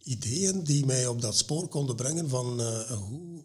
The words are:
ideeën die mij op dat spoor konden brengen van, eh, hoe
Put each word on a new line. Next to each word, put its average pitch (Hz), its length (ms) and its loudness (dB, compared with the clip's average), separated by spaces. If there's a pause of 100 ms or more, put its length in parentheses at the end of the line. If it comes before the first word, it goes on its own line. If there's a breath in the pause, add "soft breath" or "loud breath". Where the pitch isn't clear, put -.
ideeën 175 640 0
die 143 220 4
mij 127 200 4
op 117 140 0
dat 104 160 -2
spoor 160 320 2
konden 139 280 -2
brengen 151 320 -2
van, 123 320 0
eh, 113 300 -2
hoe 143 540 -8